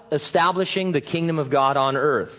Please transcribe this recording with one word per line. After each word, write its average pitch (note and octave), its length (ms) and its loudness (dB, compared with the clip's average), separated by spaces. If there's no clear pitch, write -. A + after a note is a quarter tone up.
establishing F3+ 840 0
the C#3+ 80 0
kingdom E3 360 -2
of C#3 120 -2
God C3+ 260 2
on C3+ 220 2
earth. C3 420 0